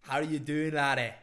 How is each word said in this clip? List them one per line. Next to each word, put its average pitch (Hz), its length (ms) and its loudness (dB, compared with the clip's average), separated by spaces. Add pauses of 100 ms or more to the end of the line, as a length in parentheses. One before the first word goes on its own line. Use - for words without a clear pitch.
How 135 180 -2
do 156 60 2
you 156 120 0
do, 151 320 0
laddie? 135 420 2 (100)